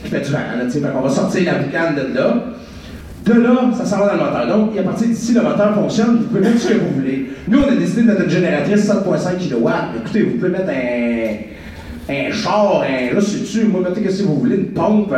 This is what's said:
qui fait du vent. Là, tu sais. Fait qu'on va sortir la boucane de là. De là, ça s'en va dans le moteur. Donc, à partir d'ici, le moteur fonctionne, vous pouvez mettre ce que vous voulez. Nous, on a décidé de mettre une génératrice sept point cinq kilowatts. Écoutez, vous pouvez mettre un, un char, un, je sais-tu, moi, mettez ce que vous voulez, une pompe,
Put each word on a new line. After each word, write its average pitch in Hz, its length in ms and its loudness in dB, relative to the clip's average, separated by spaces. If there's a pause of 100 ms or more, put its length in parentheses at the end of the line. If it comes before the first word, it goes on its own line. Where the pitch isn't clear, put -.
qui - 60 -8
fait - 120 -2
du 139 100 -6
vent. 135 60 -2
Là, 120 260 -4
tu 123 80 -4
sais. 147 80 -2
Fait 131 80 -2
qu'on 131 140 -2
va 135 80 0
sortir 190 360 0
la 165 140 0
boucane 170 360 -2
de 135 220 -4
là. 233 180 2 (880)
De 226 80 4
là, 240 220 6 (200)
ça 180 100 -4
s'en 196 160 -2
va 202 80 4
dans 175 40 0
le 170 60 0
moteur. 139 360 -2
Donc, 214 220 2
à 180 60 -2
partir - 240 0
d'ici, 240 260 0
le 240 80 4
moteur 208 320 2
fonctionne, 226 440 2
vous - 80 2
pouvez - 160 0
mettre 233 180 4
ce - 80 -2
que 220 80 4
vous 165 180 0
voulez. 131 380 -2 (160)
Nous, 226 100 4
on 285 140 4
a 233 40 2
décidé 220 280 0
de - 40 6
mettre 190 140 4
une 160 80 0
génératrice 180 540 2
sept 202 200 2
point 170 140 0
cinq 180 220 -2
kilowatts. 131 600 -2
Écoutez, - 220 -2
vous - 160 0
pouvez 180 120 0
mettre 185 200 -2
un, 120 1400 -6
un 143 180 -4
char, 202 520 2
un, 254 320 -2
je 202 40 2
sais-tu, 208 460 0
moi, 185 160 2
mettez 196 300 -2
ce 190 100 -2
que 180 60 2
vous 147 80 2
voulez, 120 220 2
une 190 160 0
pompe, 214 440 2